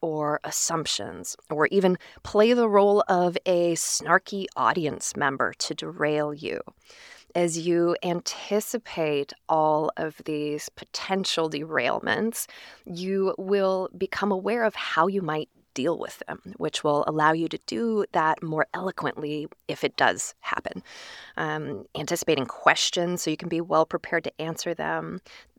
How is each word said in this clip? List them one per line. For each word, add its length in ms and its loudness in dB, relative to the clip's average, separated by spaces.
or 420 -2
assumptions, 920 -4
or 200 2
even 280 4
play 280 6
the 160 4
role 400 6
of 380 4
a 260 4
snarky 720 0
audience 640 0
member 440 0
to 140 -4
derail 600 -2
you. 260 -6
As 240 2
you 440 2
anticipate 1300 -2
all 480 4
of 260 -6
these 460 -4
potential 800 -2
derailments, 960 -2
you 500 -2
will 600 2
become 360 0
aware 320 0
of 100 2
how 340 2
you 120 0
might 300 -2
deal 240 0
with 280 -10
them, 140 -10
which 260 -4
will 240 2
allow 260 4
you 160 0
to 180 -8
do 460 0
that 300 2
more 300 0
eloquently 760 -4
if 160 -4
it 140 -2
does 420 2
happen. 420 -6
Um, 480 -4
anticipating 520 0
questions 760 2
so 80 -2
you 60 0
can 140 -8
be 100 0
well 240 2
prepared 400 -4
to 160 -8
answer 320 -6
them. 480 -6